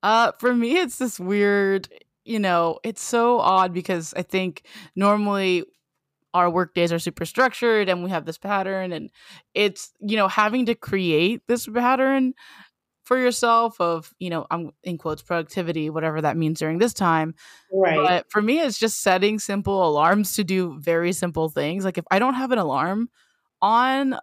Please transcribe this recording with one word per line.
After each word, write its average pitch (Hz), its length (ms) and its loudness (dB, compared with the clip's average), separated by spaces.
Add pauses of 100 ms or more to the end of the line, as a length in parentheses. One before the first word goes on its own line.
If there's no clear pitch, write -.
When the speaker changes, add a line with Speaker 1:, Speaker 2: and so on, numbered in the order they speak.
Speaker 1:
Uh, 220 380 2
for 247 140 2
me, 240 240 2
it's 349 200 -2
this 254 220 -6
weird, 196 680 0 (360)
you 220 160 -4
know, 170 440 0
it's 220 180 -8
so 233 380 2
odd 185 340 4
because 170 420 -4
I 180 60 -6
think 185 420 -4 (320)
normally 196 680 2 (720)
our 175 160 4
work 175 240 -2
days 170 200 2
are 170 60 -2
super - 260 -6
structured 226 640 0
and 180 140 -2
we 180 60 -6
have 170 160 -4
this 160 120 -10
pattern, 190 540 -4
and 156 180 -10 (440)
it's, 202 460 -2
you 208 160 -4
know, 202 120 2
having 214 400 0
to 226 80 0
create 185 720 0
this 240 200 -2
pattern 262 680 0 (680)
for 254 140 0
yourself 233 640 2
of, 165 380 -2
you 180 100 -8
know, 165 220 -6
I'm 170 200 -6 (120)
in 175 140 -8
quotes, 151 260 -6
"productivity," 165 680 -4
whatever 160 320 -4
that 151 160 0
means 160 220 -2
during 160 180 -2
this 220 160 2
time. 160 400 0 (400)
Speaker 2:
Right. 185 240 4
Speaker 1:
But 180 340 2
for 208 100 2
me, 247 180 2
it's 285 180 -2
just - 240 -2
setting 202 380 2
simple 196 480 0
alarms 170 480 2
to 214 80 0
do 180 360 -2
very 170 320 0
simple 165 380 -2
things. 160 340 -4
Like, 185 140 -2
if 170 140 -8
I 190 80 4
don't 254 160 2
have 254 160 -4
an 240 80 2
alarm 180 500 -2 (520)
on 262 600 2